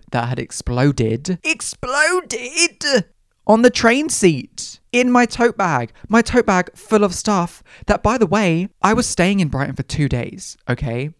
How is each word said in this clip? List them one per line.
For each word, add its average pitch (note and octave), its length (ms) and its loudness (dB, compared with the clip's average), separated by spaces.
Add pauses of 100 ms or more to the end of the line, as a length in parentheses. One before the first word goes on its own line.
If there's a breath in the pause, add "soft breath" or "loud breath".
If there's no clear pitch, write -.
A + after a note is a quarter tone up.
(100)
that A#2+ 180 -2
had B2+ 100 -4
exploded. B2+ 1040 -2
Exploded! D4+ 1600 -2 (400)
On A3 140 6
the B3 80 6
train B3 400 2
seat, - 720 -2 (100)
in B3 200 2
my B3 160 4
tote A#3 320 0
bag. D3 340 -2 (160 loud breath)
My A3+ 140 6
tote A#3+ 240 0
bag F#3 280 0
full G#3 300 0
of F#3 100 -2
stuff F#3+ 480 -2 (220 loud breath)
that, - 180 0
by A3 140 2
the A#3 80 2
way, F3+ 460 0 (100)
I G3+ 140 2
was A#3+ 120 0
staying F#3+ 340 0
in D#3+ 80 0
Brighton C3 260 -4
for C#3 80 -6
two C#3+ 260 -2
days, B2 480 -6 (100)
okay? B2+ 540 -4